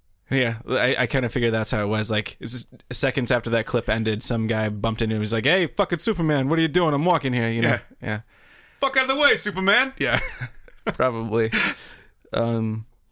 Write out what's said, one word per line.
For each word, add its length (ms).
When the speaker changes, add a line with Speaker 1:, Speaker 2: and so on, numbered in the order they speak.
Speaker 1:
Yeah, 280
I, 280
I 120
kinda 200
figured 240
that's 200
how 100
it 60
was. 200
Like, 300
it's 140
just 160
seconds 400
after 180
that 160
clip 240
ended, 320
some 240
guy 220
bumped 340
into 140
him. 60
He's 100
like, 120
"Hey, 220
fucking 320
Superman, 500
what 80
are 60
you 60
doing? 260
I'm 100
walking 280
here," 180
you 120
know? 80
Speaker 2:
Yeah. 100
Speaker 1:
Yeah. 200
Speaker 2:
"Fuck 180
out 140
of 60
the 40
way, 140
Superman!" 640
Speaker 1:
Yeah, 220
<laughs> 300
probably. 560
Um, 540